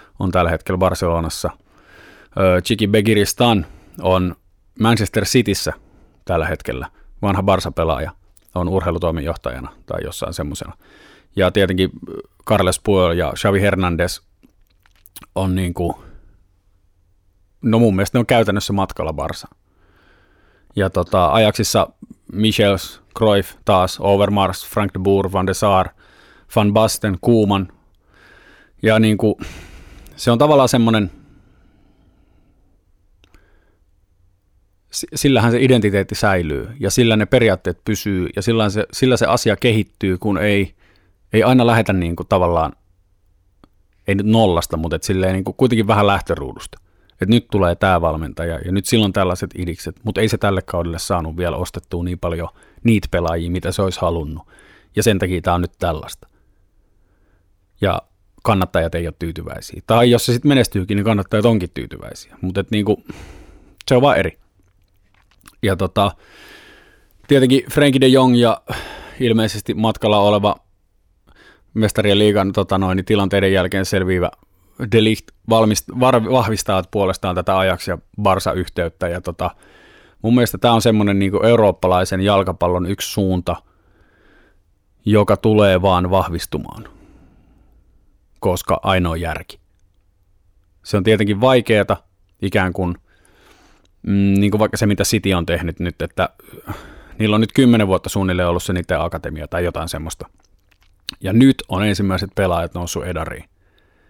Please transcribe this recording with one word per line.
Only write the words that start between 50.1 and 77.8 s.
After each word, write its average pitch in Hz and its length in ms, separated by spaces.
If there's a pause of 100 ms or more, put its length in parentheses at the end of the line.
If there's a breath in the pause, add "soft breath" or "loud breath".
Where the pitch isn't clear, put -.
ei 110 100
se 104 100
tälle 98 240
kaudelle 85 360
saanut 82 380
vielä 85 200
ostettua 87 480
niin 90 140
paljon 85 300 (360 soft breath)
niitä 110 260
pelaajia, 85 400
mitä 90 220
se 104 100
olisi 95 180
halunnut. 85 480 (480 soft breath)
Ja 104 60
sen 104 160
takia 90 220
tää 87 140
on 87 60
nyt - 180
tällaista. - 500 (1500)
Ja 92 220 (400)
kannattajat 87 520
ei 85 120
ole 80 120
tyytyväisiä. 82 680
Tai 120 240
jos 120 160
se 123 60
sit 117 120
menestyykin, 107 520
niin 101 80
kannattajat 107 420
onkin 104 280
tyytyväisiä. - 680
Mut 92 180
et 98 120
niinku, 104 340 (840 loud breath)
se 135 60
on 123 80
vaan 139 140
eri. - 220 (1200)
Ja 95 140
tota, 98 340 (1200 loud breath)
tietenkin 135 420
Frenkie 143 300
de 131 60
Jong 127 340
ja 117 200 (600 loud breath)
ilmeisesti 110 540
matkalla 107 440
oleva 104 380 (1160 soft breath)
mestarien 101 440
liigan, 101 340
tota 95 260
noin, 95 180
niin 92 80
tilanteiden 98 480
jälkeen 95 320
selviävä 92 460 (640)
De 110 120
Ligt 110 260 (200)
valmist-, 110 500
var-, 123 300
vahvistaa 107 600
puolestaan 92 440
tätä 92 240
Ajax- 92 300